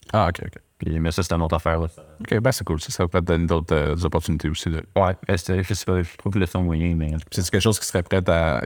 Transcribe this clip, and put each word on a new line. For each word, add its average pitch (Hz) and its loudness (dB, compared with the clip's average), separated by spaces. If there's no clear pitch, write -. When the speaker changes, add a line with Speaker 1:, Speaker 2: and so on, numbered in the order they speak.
Speaker 1:
Ah, 107 4
ok, 92 -4
ok. - -16
Speaker 2:
Puis, 80 -2
mais 82 2
ça, 90 0
c'est 85 -2
une 85 2
autre 82 0
affaire, 82 0
là. 82 -2
Speaker 1:
Ok, - 0
ben 120 2
c'est - -4
cool. 82 -2
Ça, - -10
ça 92 0
va 87 0
peut-être 90 0
donner 85 2
d'autres, 82 2
euh, 76 2
opportunités 78 0
aussi, - -4
là. 80 -2
Speaker 2:
Ouais, 95 2
mais 98 0
c'est, 92 -2
je 90 -4
sais - -6
pas, 90 2
je - -8
trouve 101 -4
que 107 0
le 92 2
son 92 -2
moyen, 85 2
mais 80 0
Speaker 1:
Puis 80 -4
c'est 90 -2
quelque 98 2
chose 110 2
qui - -8
serait 90 0
prêt 95 0
à, 82 2